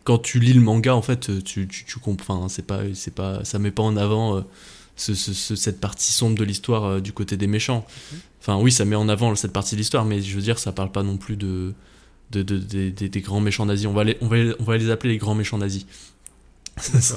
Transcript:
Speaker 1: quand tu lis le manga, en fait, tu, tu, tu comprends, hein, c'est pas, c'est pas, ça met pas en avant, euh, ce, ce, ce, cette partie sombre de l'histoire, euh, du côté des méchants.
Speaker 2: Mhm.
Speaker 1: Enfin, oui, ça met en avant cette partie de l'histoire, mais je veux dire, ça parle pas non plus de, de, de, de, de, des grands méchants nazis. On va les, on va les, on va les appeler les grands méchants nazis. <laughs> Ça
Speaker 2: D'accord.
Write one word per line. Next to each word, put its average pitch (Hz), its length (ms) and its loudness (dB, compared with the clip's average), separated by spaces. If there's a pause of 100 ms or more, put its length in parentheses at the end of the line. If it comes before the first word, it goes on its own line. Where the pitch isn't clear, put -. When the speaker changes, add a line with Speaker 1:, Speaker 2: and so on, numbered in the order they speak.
Speaker 1:
quand 117 160 4
tu - 200 -2
lis 120 140 6
le 123 80 10
manga, 113 340 6
en 113 60 2
fait, 104 420 -2
tu, 95 240 -6
tu, - 180 -12
tu - 140 -12
comprends, 92 460 -4
hein, 92 40 -4
c'est - 160 -8
pas, 98 160 -4 (120)
c'est - 200 -10
pas, 95 300 -4
ça 104 160 -4
met 104 120 0
pas 110 120 0
en 107 140 2
avant, 104 400 2
euh, 98 40 -2 (540)
ce, - 180 -4
ce, 95 200 -4
ce, - 220 -4
cette 101 240 -2
partie - 320 -2
sombre 110 260 2
de 110 60 2
l'histoire, 104 420 0
euh, 98 160 0
du 98 120 -8
côté 101 240 -4
des 101 100 0
méchants. 107 380 0 (260)
Speaker 2:
Mhm. 156 80 -16 (220)
Speaker 1:
Enfin, 101 160 0
oui, 120 140 6
ça 110 140 2
met 104 100 2
en 107 140 2
avant 107 260 2
cette 101 180 -4
partie 101 220 -2
de 104 40 -2
l'histoire, 110 260 0
mais 104 160 0
je 98 140 -4
veux 101 60 -2
dire, 113 180 0
ça 101 120 -6
parle 95 200 -4
pas 98 120 -2
non 98 140 -2
plus 104 180 -8
de, 95 380 -4 (580)
de, 101 100 0
de, 98 160 0
de, 98 320 -2
de, 98 180 -4
des 98 140 -2
grands 101 200 -2
méchants 104 240 0
nazis. 101 200 0
On 101 80 0
va 107 120 4
les, 113 160 2
on 120 60 0
va 113 100 4
les, 117 220 4
on 117 40 -2
va 113 140 2
les 113 120 2
appeler 113 240 2
les 107 60 0
grands 107 160 0
méchants 107 240 -2
nazis. 98 320 -4
<laughs> - 40 -20 (840)
Ça - 160 -8
Speaker 2:
D'accord. 123 80 8 (160)